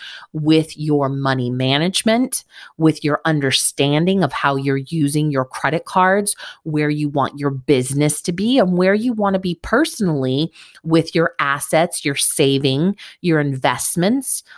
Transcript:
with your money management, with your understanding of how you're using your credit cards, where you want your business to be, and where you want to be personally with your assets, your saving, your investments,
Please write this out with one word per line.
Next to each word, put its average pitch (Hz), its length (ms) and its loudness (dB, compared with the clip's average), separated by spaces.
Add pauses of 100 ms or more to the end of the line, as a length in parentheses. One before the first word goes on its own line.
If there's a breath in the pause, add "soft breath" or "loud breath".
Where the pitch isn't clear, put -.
(320 loud breath)
with 156 440 2
your 147 320 0
money 135 440 -2
management, 165 880 0 (360 loud breath)
with 156 260 2
your 147 200 0
understanding 151 1000 0
of 135 80 -2
how 139 240 -2
you're 139 220 0
using 151 520 0
your 135 140 0
credit 143 400 -4
cards, 190 500 2 (300 loud breath)
where 151 260 -2
you 151 200 -2
want 139 280 -2
your 143 120 -2
business 139 720 0
to 185 100 -4
be, 220 260 0
and 180 180 4
where 185 180 4
you 226 180 0
want 202 220 0
to 190 60 0
be 180 220 -2
personally 156 880 0 (320 loud breath)
with 160 320 0
your 170 240 0
assets, 151 640 0
your 143 120 -2
saving, 139 800 2 (240 loud breath)
your 165 180 2
investments, 147 1040 0 (160 loud breath)